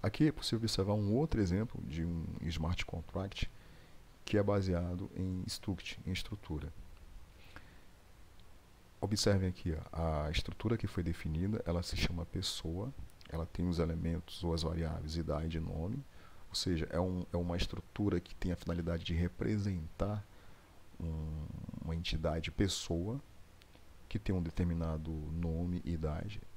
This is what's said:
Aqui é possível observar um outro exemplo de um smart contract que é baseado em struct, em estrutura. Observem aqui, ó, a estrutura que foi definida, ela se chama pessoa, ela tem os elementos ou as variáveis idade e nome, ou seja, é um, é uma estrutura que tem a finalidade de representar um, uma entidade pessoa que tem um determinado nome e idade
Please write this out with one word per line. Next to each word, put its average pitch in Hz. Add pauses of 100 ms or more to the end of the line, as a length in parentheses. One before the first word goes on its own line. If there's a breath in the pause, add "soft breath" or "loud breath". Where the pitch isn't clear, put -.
Aqui 151
é 143
possível -
observar 104
um 104
outro 135
exemplo 95
de 80
um 85 (180)
smart 80
contract - (720 loud breath)
que -
é 101
baseado 92
em 92
struct, -
em 90
estrutura. 78 (2250 loud breath)
Observem 101
aqui, 90 (180)
ó, 78
a 76
estrutura -
que -
foi 95
definida, 85
ela 85
se -
chama -
pessoa, 92 (360)
ela 80
tem 87
os 85
elementos 82
ou 82
as 80
variáveis 80
idade 80
e 80
nome, 90 (440 loud breath)
ou -
seja, 78
é 85
um, 92
é 87
uma 87
estrutura -
que -
tem -
a 85
finalidade 85
de 85
representar 98 (760 loud breath)
um, 78 (340)
uma 82
entidade 80
pessoa 98 (880)
que 104
tem 101
um 90
determinado 82
nome 82
e 82
idade 82 (160)